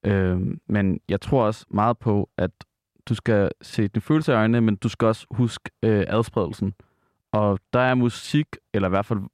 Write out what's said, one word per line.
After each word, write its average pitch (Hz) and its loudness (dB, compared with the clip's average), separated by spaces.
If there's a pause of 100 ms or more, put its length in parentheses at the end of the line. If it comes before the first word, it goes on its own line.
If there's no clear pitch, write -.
Øhm, 92 0
men 98 0 (100)
jeg 98 -2
tror 127 0
også 110 -4
meget 110 0
på, 101 -2
at 90 -2 (580)
du 117 0
skal 101 0 (100)
se - -4
dine 104 -4
følelser 156 0
i - 4
øjnene, 113 2
men 110 2
du 113 -4
skal - -4
også 110 -2
huske, 117 -4 (140)
øh, 107 2
adspredelsen. 98 -4 (580)
Og 104 2 (140)
der 123 4
er 127 2
musik, 127 0 (280)
eller 98 0
i - 2
hvert 98 0
fald 107 -4 (140)